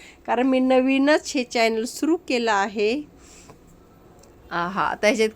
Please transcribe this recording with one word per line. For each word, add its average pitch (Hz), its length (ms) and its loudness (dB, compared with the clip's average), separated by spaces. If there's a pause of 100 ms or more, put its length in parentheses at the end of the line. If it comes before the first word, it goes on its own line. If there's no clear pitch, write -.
(260)
कारण 233 200 0
मी 262 140 2
नवीनच 269 720 2
हे 254 100 -2
चॅनल 226 400 0
सुरू 294 320 -2
केलं 240 360 -2
आहे. 208 500 -2 (1500)
आहा, 175 320 -4
आता 151 240 -2
ह्याच्यात 214 300 2